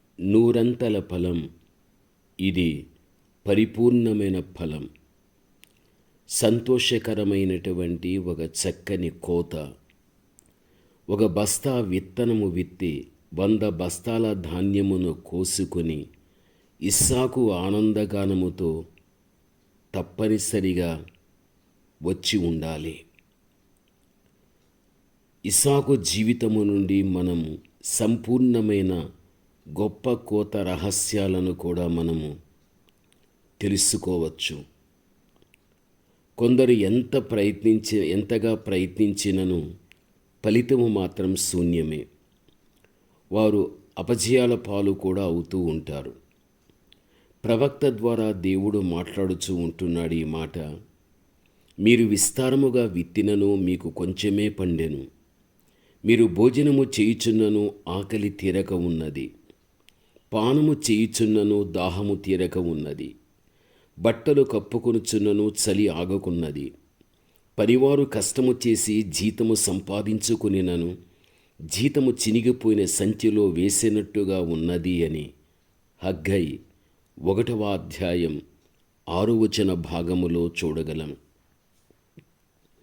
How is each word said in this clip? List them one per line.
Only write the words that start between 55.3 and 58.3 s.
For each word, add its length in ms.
మీరు 200
భోజనము 580
చేయుచున్నను 920
ఆకలి 420
తీరక 440